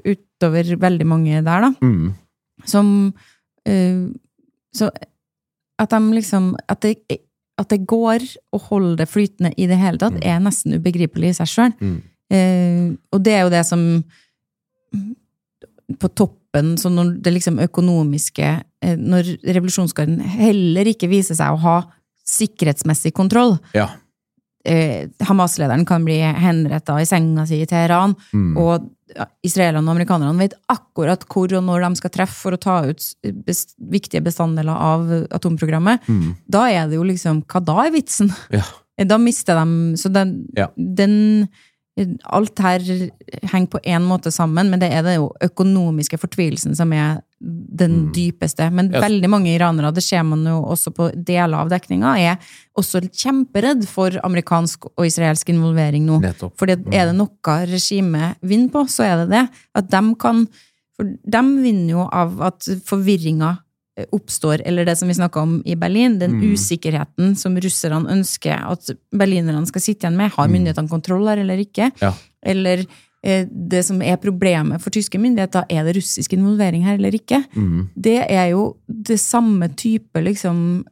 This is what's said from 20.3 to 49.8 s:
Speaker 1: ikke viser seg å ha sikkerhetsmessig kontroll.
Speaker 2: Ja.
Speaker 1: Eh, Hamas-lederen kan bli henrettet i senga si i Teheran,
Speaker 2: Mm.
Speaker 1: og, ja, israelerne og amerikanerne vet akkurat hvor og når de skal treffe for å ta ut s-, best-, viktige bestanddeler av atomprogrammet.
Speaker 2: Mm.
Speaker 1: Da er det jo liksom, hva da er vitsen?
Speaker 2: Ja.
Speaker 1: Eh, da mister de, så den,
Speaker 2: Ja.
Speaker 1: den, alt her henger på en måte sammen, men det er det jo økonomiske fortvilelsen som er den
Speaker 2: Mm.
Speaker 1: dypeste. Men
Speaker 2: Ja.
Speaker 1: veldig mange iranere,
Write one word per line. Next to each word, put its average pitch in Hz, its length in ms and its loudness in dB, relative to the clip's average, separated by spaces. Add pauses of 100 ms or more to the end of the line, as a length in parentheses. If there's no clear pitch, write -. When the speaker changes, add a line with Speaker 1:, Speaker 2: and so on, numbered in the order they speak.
Speaker 1:
ikke 214 240 0
viser 190 240 0
seg 151 180 2
å 156 60 -2
ha 170 160 4 (520)
sikkerhetsmessig - 840 -2
kontroll. 214 440 4 (160)
Speaker 2:
Ja. 104 160 0 (760)
Speaker 1:
Eh, 151 420 0 (180)
Hamas-lederen 170 600 2
kan 170 180 2
bli 160 160 2
henrettet 156 800 0
i 160 80 0
senga 160 380 2
si 156 140 -2
i 160 40 -2
Teheran, 175 500 2 (180)
Speaker 2:
Mm. 156 240 2
Speaker 1:
og, 170 320 0 (240)
ja, - 120 -10 (180)
israelerne 165 460 2
og 165 80 2
amerikanerne 170 400 0
vet 196 160 0 (160)
akkurat - 580 -2
hvor 185 300 -2
og 185 80 0
når 180 240 0
de 180 80 -2
skal 180 140 -6
treffe - 300 -4
for 190 100 -4
å 180 80 -4
ta 180 260 0
ut 151 120 -4
s-, - 260 -12
best-, - 540 -8
viktige 175 460 -4
bestanddeler 160 480 -2
av 160 600 0
atomprogrammet. 170 760 0
Speaker 2:
Mm. 90 280 0 (140)
Speaker 1:
Da 208 200 2
er 170 180 0
det 151 80 -2
jo 165 80 0
liksom, 170 420 0
hva - 200 -2
da 156 220 2
er 320 40 -2
vitsen? 208 400 0 (200)
Speaker 2:
Ja. 104 120 0 (340)
Speaker 1:
Eh, 202 80 0
da 208 120 4
mister 233 380 2
de, 165 420 2
så 190 160 -2
den, 190 320 0 (100)
Speaker 2:
Ja. 101 120 0 (100)
Speaker 1:
den, 208 720 2 (720)
alt 208 340 -2
her 185 220 2 (640)
henger 185 240 0
på - 160 -6
en 175 240 0
måte 180 240 -2
sammen, 170 400 0
men 180 80 0
det 180 140 0
er 160 100 0
det 180 140 0
jo 151 240 -2
økonomiske 175 760 0
fortvilelsen 160 580 -4
som 165 180 0
er 151 280 0 (200)
den 165 640 0
Speaker 2:
Mm. 151 60 -4
Speaker 1:
dypeste. 170 580 -2
Men 180 200 0
Speaker 2:
Ja. - 100 2
Speaker 1:
veldig 202 280 2
mange 202 240 2
iranere, 165 400 2